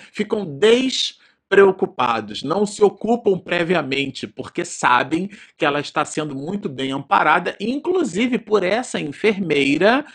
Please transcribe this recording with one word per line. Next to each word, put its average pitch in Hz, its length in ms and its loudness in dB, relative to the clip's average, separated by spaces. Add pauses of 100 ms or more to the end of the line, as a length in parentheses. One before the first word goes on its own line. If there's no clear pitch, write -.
(120)
ficam 214 320 -4
despreocupados, 180 2000 2
não 185 240 0
se 208 180 0
ocupam 208 540 2
previamente, 147 880 -2
porque - 360 -8
sabem 143 680 0 (260)
que - 80 -2
ela 147 160 0
está 143 240 -4
sendo 151 320 -6
muito 170 320 -8
bem 135 240 -6
amparada, 170 680 0
inclusive 247 800 -2
por 208 240 0
essa 202 380 -2
enfermeira, 170 1040 0 (100)